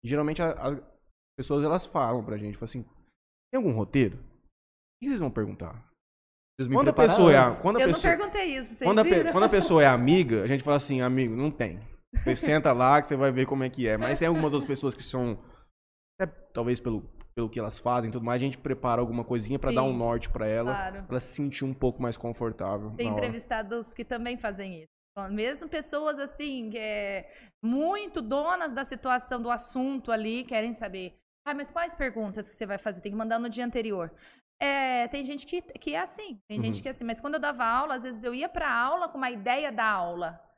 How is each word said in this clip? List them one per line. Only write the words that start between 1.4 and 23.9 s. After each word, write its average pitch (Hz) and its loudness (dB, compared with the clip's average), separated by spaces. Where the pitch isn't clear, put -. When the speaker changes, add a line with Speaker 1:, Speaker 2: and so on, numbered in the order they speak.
Speaker 1:
elas 165 2
falam 123 0
pra 107 -6
gente, 104 -8
falam - -10
assim, 120 -10
"Tem 254 -2
algum 208 2
roteiro? 110 2
O - -14
que 254 -4
vocês 254 -2
vão 143 -2
perguntar?" 110 -6
Speaker 2:
Vocês 127 -4
me 131 0
Speaker 1:
Quando 262 6
a - 4
Speaker 2:
prepararam 214 8
Speaker 1:
pessoa 170 10
é 139 12
a, 127 10
Speaker 2:
antes. 120 0
Speaker 1:
quando 208 2
a 247 2
Speaker 3:
Eu - 4
não 175 4
Speaker 1:
pessoa, 339 4
Speaker 3:
perguntei 370 -2
isso, 240 -10
vocês - -10
Speaker 1:
quando - 6
a 220 8
pe-, 339 4
Speaker 3:
viram? 170 4
Speaker 1:
quando 190 6
a 214 6
pessoa 175 6
é 139 12
amiga, 127 6
a 101 0
gente 131 0
fala 147 2
assim, 139 0
"Amigo, 127 2
não 139 0
tem. 101 -4
Você 381 2
Speaker 3:
<laughs> 156 2
Speaker 1:
senta 147 6
lá 127 6
que - -4
você 147 -2
vai 135 2
ver 131 2
como 135 -2
é 127 -2
que 120 -2
é." 110 2
Mas 123 0
tem 165 2
algumas 156 2
outras 139 -2
pessoas 135 -2
que - -14
são, 120 -4
é, 190 -2
talvez 120 -4
pelo, 113 -4
pelo 117 -4
que 110 -8
elas 107 -6
fazem 120 -2
e - -8
tudo 117 -6
mais, 120 0
a 127 0
gente 135 -4
prepara 127 -2
alguma 117 -2
coisinha 120 -2
pra 131 0
dar 123 2
um 135 0
Speaker 3:
Sim, 123 -2
Speaker 1:
norte 117 -2
pra 110 -2
ela, 113 0
Speaker 3:
claro. 95 -8
Speaker 1:
pra 127 -6
se - -14
sentir 143 -4
um 135 -4
pouco 127 0
mais 120 -2
confortável 110 -6
Speaker 3:
Tem 240 -4
Speaker 1:
na 214 -2
hora. 208 0
Speaker 3:
entrevistados 226 -6